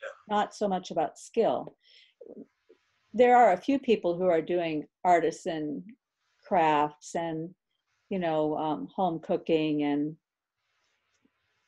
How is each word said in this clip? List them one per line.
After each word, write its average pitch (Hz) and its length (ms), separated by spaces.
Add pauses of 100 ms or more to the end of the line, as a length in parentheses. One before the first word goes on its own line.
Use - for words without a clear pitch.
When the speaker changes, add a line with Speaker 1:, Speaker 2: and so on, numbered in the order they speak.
Speaker 1:
Yeah. - 60 (200)
Speaker 2:
not 208 280
so 214 120
much 185 240
about 165 280
skill. 156 560 (1400)
There 247 240
are 240 180
a 185 80
few 277 180
people 196 360
who 180 140
are 165 120
doing 165 460 (160)
artisan 165 840 (560)
crafts 156 720
and, 165 380 (560)
you 190 100
know, 156 380
um, 147 300
home 170 320
cooking 156 640
and 147 340 (1500)